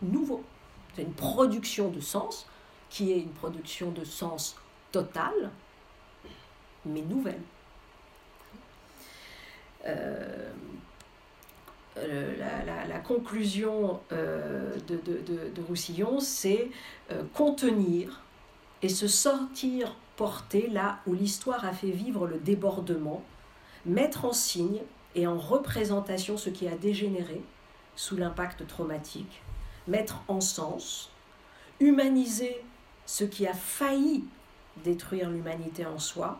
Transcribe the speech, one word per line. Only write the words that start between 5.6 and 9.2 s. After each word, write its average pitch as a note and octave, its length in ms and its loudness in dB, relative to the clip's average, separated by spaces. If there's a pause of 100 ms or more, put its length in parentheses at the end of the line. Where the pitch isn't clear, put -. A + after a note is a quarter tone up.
mais D#3 160 -4
nouvelle. G3 400 -2 (2500)